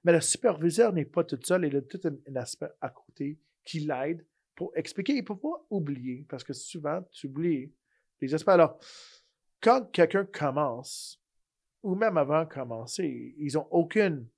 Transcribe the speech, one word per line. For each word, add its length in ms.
Mais 100
le 100
superviseur 720
n'est 100
pas 180
tout 200
seul. 240
Il 100
a 60
tout 220
un, 100
un 80
aspect 340
à 80
côté 500
qui 180
l'aide 440
pour 180
expliquer. 380
Il 120
peut 120
pas 320
oublier 600
parce 140
que 120
souvent, 580
tu 140
oublies 440
les 140
aspects. 140
Alors, 300
quand 300
quelqu'un 320
commence, 1000
ou 120
même 220
avant 280
de 40
commencer, 880
ils 200
ont 120
aucune 560